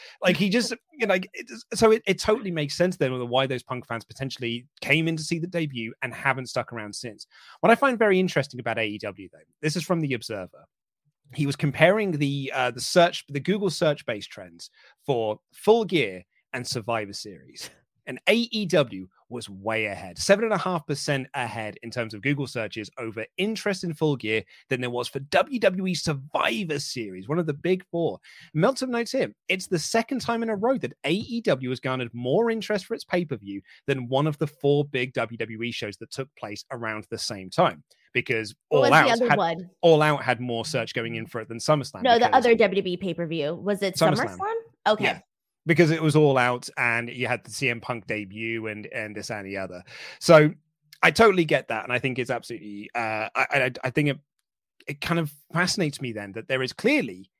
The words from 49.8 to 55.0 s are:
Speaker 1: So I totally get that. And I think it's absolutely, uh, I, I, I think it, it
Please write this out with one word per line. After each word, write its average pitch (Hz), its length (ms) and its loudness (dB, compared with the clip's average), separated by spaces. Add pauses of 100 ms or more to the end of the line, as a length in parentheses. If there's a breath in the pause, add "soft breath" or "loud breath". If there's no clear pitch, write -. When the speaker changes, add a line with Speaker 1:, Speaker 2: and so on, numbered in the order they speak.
Speaker 1:
So 156 340 8 (500)
I 165 80 6
totally 185 360 6
get 143 220 0
that. 110 160 -4
And 123 80 -6
I 123 80 0
think 127 180 -2
it's 123 100 -4
absolutely, 107 680 -8
uh, 110 400 -2
I, 131 160 2
I, 131 200 2 (140)
I 131 40 0
think 147 220 2
it, 135 80 -4 (680)
it 147 140 -10